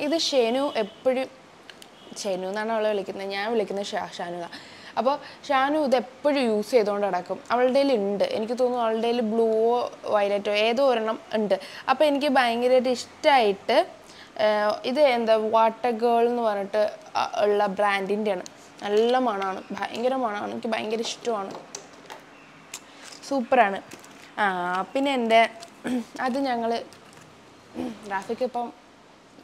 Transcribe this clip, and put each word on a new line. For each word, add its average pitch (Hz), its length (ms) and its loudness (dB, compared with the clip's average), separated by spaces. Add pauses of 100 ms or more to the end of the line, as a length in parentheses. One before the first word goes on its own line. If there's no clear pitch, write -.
ഇത് 294 100 0 (120)
ഷെനു 247 360 2 (200)
എപ്പോഴും, 254 440 -2 (920)
ഷെനു 185 300 -4
എന്നാണ് 214 240 -4
അവളെ 214 180 0
വിളിക്കുന്നത്, 196 420 -6
ഞാൻ 202 180 -4
വിളിക്കുന്നത് 196 380 -2
ഷാ-, 180 260 -6
ഷാനു 175 220 -8
എന്നാണ്. 170 160 -12 (440)
അപ്പോൾ 262 160 2 (340)
ഷാനു 277 380 2
ഇത് 247 160 4
എപ്പോഴും 285 460 0
യൂസ് 214 260 -2
ചെയ്തുകൊണ്ട് 202 340 2
നടക്കും. 180 300 -4 (140)
അവളുടെ 254 260 4
കയ്യിൽ 277 120 4 (100)
ഉണ്ട്, 196 240 0 (120)
എനിക്ക് 220 240 -2
തോന്നുന്നു 247 240 0
അവളുടെ 226 240 0
കയ്യിൽ 240 120 0 (120)
ബ്ലൂവോ 226 420 4 (400)
വയലറ്റോ 202 380 0 (140)
ഏതോ 240 240 2
ഒരെണ്ണം 226 280 -2 (200)
ഉണ്ട്. 202 180 2 (340)
അപ്പോൾ 262 200 4
എനിക്ക് 277 280 0
ഭയങ്കരമായിട്ട് 247 600 2
ഇഷ്ടമായിട്ട്, 240 760 2 (680)
ഏഹ്, 214 280 2 (180)
ഇത് 269 100 2 (160)
എന്താ 220 180 4 (220)
Water 226 340 2 (140)
ഗേൾ 233 260 4
എന്ന് 240 180 -2
പറഞ്ഞിട്ട്, 202 340 0 (360)
ആ, - 40 2 (240)
ഉള്ള 208 200 2 (140)
ബ്രാൻഡിൻ്റെയാണ്. 202 640 0 (400)
നല്ല 220 280 2 (140)
മണമാണ്, 196 320 -4 (200)
ഭയങ്കര 240 340 -2 (100)
മണമാണ്, 208 300 -6
എനിക്ക് 233 220 -6
ഭയങ്കര 214 340 -4
ഇഷ്ടമാണ്, 202 420 -6 (1800)
സൂപ്പറാണ്. 233 520 2 (640)
ആ, - 20 4 (480)
പിന്നെ 277 240 0
എൻ്റെ, 226 240 6 (840)
അത് 254 120 -2 (100)
ഞങ്ങൾ, 233 240 -2 (1400)
റാഫിക്ക് 226 340 -4
ഇപ്പം 240 200 -6 (760)